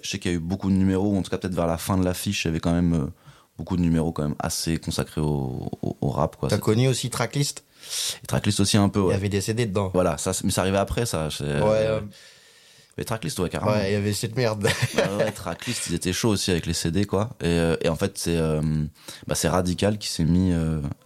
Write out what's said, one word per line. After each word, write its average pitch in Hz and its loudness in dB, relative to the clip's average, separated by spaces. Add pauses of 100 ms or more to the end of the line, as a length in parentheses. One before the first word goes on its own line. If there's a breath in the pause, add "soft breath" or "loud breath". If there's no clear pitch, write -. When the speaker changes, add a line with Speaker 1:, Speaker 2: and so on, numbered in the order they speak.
Speaker 1:
je - -8
sais - -4
qu'il 95 -4
y 87 0
a - 0
eu 85 -2
beaucoup 95 -2
de 95 6
numéros, 95 4
ou 98 2
en 90 0
tout - -6
cas 90 -2
peut-être 92 -4
vers 85 2
la 82 0
fin 98 0
de 92 4
L'Affiche, 92 -2
il 82 0
y - 0
avait 80 0
quand 85 2
même, 85 4
euh, 73 0 (520 loud breath)
beaucoup - -4
de 87 2
numéros 82 2
quand 76 -4
même 73 -2
assez - -2
consacrés - -4
au, 69 -2 (140)
au, - -4
au - 0
rap, 69 0
quoi. 69 -2
Speaker 2:
T'as 101 2
Speaker 1:
C'était 101 -2
Speaker 2:
connu 113 4
aussi 123 -2
Tracklist ? - -4 (580 loud breath)
Speaker 1:
Et - -20
Tracklist - 0
aussi 101 4
un 101 6
peu, 101 0
Speaker 2:
Il 98 4
y - 4
Speaker 1:
ouais. 80 4
Speaker 2:
avait 98 0
des 98 0
C 113 -2
D 117 0
dedans. 95 -2
Speaker 1:
Voilà, 90 2
ça, 95 -2
c'est, - -4
mais 98 0
ça 95 0
arrivait 95 2
après, 107 0
ça. 78 -2
C'est, 71 -6
Speaker 2:
Ouais, 73 -2 (100)
Speaker 1:
euh, 110 2
Speaker 2:
euh. - -6 (960 loud breath)
Speaker 1:
mais 73 -4
Tracklist, 110 -6
ouais, 87 0
carrément. 95 0
Speaker 2:
Ouais, 101 0
il - 0
y - 2
avait 104 0
cette 110 -4
merde. 107 2 (140)
<laughs> - 0
Speaker 1:
Ouais, 98 0
ouais, 107 -2
Tracklist, - -6
ils 85 0
étaient 90 -2
chauds 113 0
aussi 101 0
avec 82 0
les 85 0
C 82 -2
D, 98 2
quoi. 104 -2 (100)
Et, - -2
euh, 85 2
et - 0
en 80 0
fait, - -2
c'est, 85 0
euh, 80 2 (640 loud breath)
bah, - 0
c'est - 0
Radical 92 2
qui - -8
s'est - -2
mis, 90 4
euh, 80 0 (260)